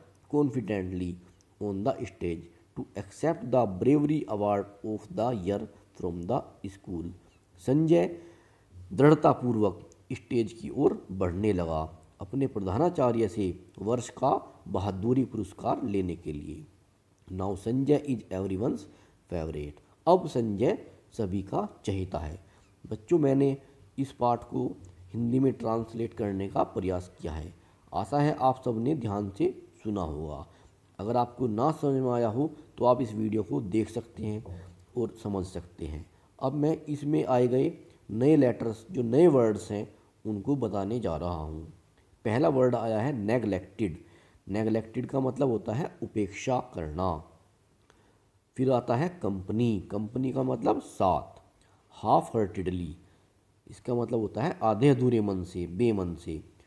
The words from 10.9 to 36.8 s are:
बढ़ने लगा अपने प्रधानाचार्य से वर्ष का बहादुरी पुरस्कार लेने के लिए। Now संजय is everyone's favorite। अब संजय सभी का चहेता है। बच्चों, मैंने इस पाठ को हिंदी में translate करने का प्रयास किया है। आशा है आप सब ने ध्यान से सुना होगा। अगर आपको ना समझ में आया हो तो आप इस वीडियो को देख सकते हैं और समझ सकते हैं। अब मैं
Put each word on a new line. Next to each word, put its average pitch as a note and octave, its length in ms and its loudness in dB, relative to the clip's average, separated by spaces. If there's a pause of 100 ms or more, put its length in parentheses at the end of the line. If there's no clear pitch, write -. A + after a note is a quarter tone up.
बढ़ने F#2+ 400 0
लगा D#2+ 460 -2 (220)
अपने C3+ 260 -2
प्रधानाचार्य A#2 800 2
से F#2 380 -4 (120)
वर्ष A2+ 300 -2
का - 600 -2
बहादुरी G2+ 560 0
पुरस्कार G#2 600 -4
लेने F#2+ 320 -2
के D#2 160 -8
लिए। D2+ 340 -10 (640)
Now F#2+ 240 -4
संजय C3+ 540 2
is A#2+ 80 -2
everyone's G2 640 -4 (520)
favorite। D#2+ 480 -6 (280)
अब F#3 180 6
संजय A#2+ 600 0 (260)
सभी G2 300 -4
का F3 420 -6
चहेता F#2+ 340 -4
है। D#2 260 -10 (420)
बच्चों, E3+ 320 0
मैंने C#3 380 4 (420)
इस C3+ 140 -2
पाठ A#2+ 320 0
को - 320 -4 (360)
हिंदी A#2 260 0
में C3+ 140 4
translate A2+ 600 -4
करने G2 340 -2
का - 140 0
प्रयास F2+ 580 -4
किया E2 120 -8
है। D#2 220 -10 (400)
आशा A2 240 -2
है D3 220 2
आप B2+ 240 2
सब A2+ 180 0
ने C#3+ 120 2
ध्यान G#2 360 -2
से - 360 -2 (180)
सुना G2+ 180 -2
होगा। D2+ 440 -6 (520)
अगर A2 180 -2
आपको B2 300 0
ना A#2 260 0
समझ C#3 300 0
में B2+ 80 0
आया A#2+ 180 2
हो C#3 220 0 (280)
तो A2+ 60 0
आप B2 180 4
इस G#2+ 100 -4
वीडियो G#2+ 300 0
को C#3 180 -4
देख G#2 300 -2
सकते - 340 -10
हैं G2+ 400 -8 (320)
और A2 260 -2
समझ G2 240 -2
सकते - 400 -10
हैं। D2+ 240 -10 (320)
अब C3 100 -2
मैं D3 300 0